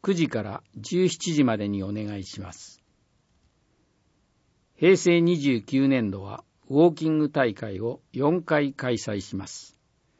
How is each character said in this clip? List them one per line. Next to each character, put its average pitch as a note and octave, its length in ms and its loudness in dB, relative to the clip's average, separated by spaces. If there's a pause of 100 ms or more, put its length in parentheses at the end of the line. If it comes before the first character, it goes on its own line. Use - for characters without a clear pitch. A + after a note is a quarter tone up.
九 G3 140 0
時 E3 140 2
か A2 140 -4
ら G2 200 -10 (120)
十 E3+ 340 0
七 E3+ 260 -4
時 D3 100 6
ま A2+ 140 2
で G#2 100 -2
に G2+ 140 -2
お G2 100 -6
願 G#2 260 -8
い G2 60 -10
し - 160 -14
ま F2+ 140 -14
す。 - 300 -20 (1900)
平 F3+ 200 6
成 E3+ 240 4
二 E3+ 180 4
十 C3+ 240 2
九 C3+ 240 0
年 B2+ 240 2
度 G2 100 -6
は、 G2+ 220 -12 (260)
ウ C3+ 60 -8
ォ E3 160 8
ー D#3+ 40 -8
キ D#3 140 -2
ン D#3 100 0
グ D3+ 120 0
大 B2+ 240 0
会 G2 260 -10
を A#2 200 -6 (120)
四 D3+ 300 0
回 D3 300 0
開 B2+ 220 -2
催 G#2+ 260 -4
し - 160 -10
ま G2 100 -8
す。 - 320 -18 (420)